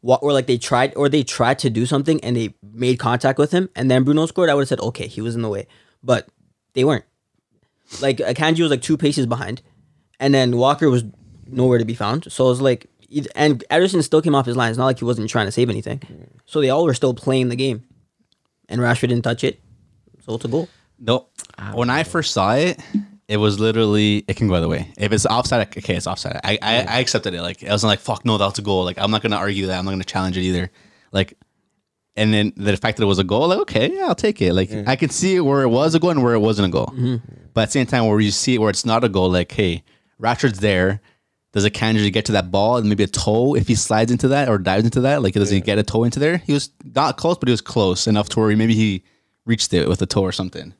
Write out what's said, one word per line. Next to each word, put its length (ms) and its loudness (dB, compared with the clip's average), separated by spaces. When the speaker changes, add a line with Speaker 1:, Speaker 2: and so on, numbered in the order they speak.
Speaker 1:
wa-, 200 4
or, 120 2
like, 120 2
they 120 2
tried, 380 0
or 120 2
they 160 2
tried 360 0
to 100 0
do 160 -2
something 360 0
and 140 -2
they 260 -4
made 380 -2
contact 380 0
with 140 2
him, 220 0
and 160 0
then 140 4
Bruno 220 2
scored, 240 0
I 40 4
would've 140 0
said, 120 -2
"Okay, 280 -6
he 140 -10
was 120 -6
in 80 -4
the 60 -4
way." 180 -6
But 240 0
they 100 2
weren't. 220 0
Like, 180 0
Akanji 420 0
was, 100 2
like, 120 0
two 140 0
paces 300 0
behind, 360 -6
and 160 2
then 220 2
Walker 340 2
was 140 2
nowhere 320 2
to 60 0
be 100 -4
found. 360 -4
So 160 0
it 20 6
was 120 0
like, 260 0
eith-, 240 -4
and 340 2
Ederson 320 2
still 180 2
came 140 0
off 120 2
his 100 -2
line. 140 0
It's 80 -4
not 80 2
like 120 0
he 60 -8
wasn't 260 -2
trying 160 0
to 60 -6
save 180 2
anything. 320 -6
So 160 -4
they 100 2
all 140 2
were 100 2
still 200 0
playing 340 0
the 80 -4
game, 280 -4
and 120 -4
Rashford 280 2
didn't 140 0
touch 220 -2
it, 160 -2
so 100 -8
it's 100 -8
a 40 -4
goal. 200 -2
Speaker 2:
No, 280 -2
Speaker 3:
I 180 -12
Speaker 2:
when 140 0
Speaker 3:
don't 80 0
Speaker 2:
I 60 0
Speaker 3:
know. 60 -4
Speaker 2:
first 240 -4
saw 220 2
it, 260 0
it 80 -2
was 240 2
literally, 680 2
it 100 -4
can 120 0
go 80 2
either 120 0
way. 300 -4
If 140 -2
it's 140 0
offside, 420 0
okay, 180 -4
it's 100 -6
offside. 360 -8
I, 200 -2
I, 160 0
Speaker 1:
Yeah. 100 -2
Speaker 2:
I 120 0
accepted 340 -2
it. 80 -8
Like, 220 -10
I 60 -8
wasn't 200 0
like, 100 0
"Fuck 240 -8
no, 140 0
that's 200 -2
a 40 -8
goal." 220 -2
Like, 140 -6
I'm 120 -2
not 120 -2
gonna 140 -2
argue 300 -4
that. 120 -4
I'm 60 -6
not 80 -4
gonna 120 -6
challenge 340 -4
it 40 -2
either. 280 -2
Like, 240 -2
and 160 2
then 240 2
the 220 0
fact 180 -4
that 80 0
it 20 2
was 120 2
a 60 2
goal, 240 0
like, 120 2
okay, 340 0
yeah, 120 -4
I'll 80 0
take 260 -2
it. 140 2
Like, 160 0
Speaker 4:
Yeah. 160 -8
Speaker 2:
I 100 0
can 140 -2
see 280 0
where 240 2
it 60 2
was 260 2
a 40 4
goal 120 2
and 120 2
where 120 2
it 40 2
wasn't 300 2
a 20 0
goal. 160 -2
Speaker 1:
Mm-hmm. 300 -4
Speaker 2:
But 100 2
at 60 2
the 40 -8
same 140 0
time, 200 0
where 140 2
you 100 2
see 240 0
it 40 2
where 120 2
it's 160 -4
not 180 2
a 40 2
goal, 220 2
like, 220 0
hey, 300 -2
Rashford's 400 0
there. 400 2
Does 140 0
Akanji 460 0
get 140 -2
to 60 -2
that 180 0
ball 280 2
and 100 0
maybe 140 2
a 40 2
toe 480 0
if 140 0
he 60 2
slides 380 0
into 160 0
that 200 0
or 100 2
dives 260 0
into 180 0
that? 200 0
Like, 120 0
does 160 2
he 80 2
Speaker 4:
Yeah. 60 -2
Speaker 2:
get 140 2
a 40 2
toe 220 0
into 140 -2
there? 200 0
He 140 -4
was 180 -2
not 240 0
close, 200 0
but 100 0
he 40 4
was 100 2
close 440 0
enough 240 2
to 100 -2
where 160 2
maybe 180 4
he 280 0
reached 280 -2
it 140 2
with 140 0
a 40 -2
toe 160 0
or 100 -2
something. 460 -10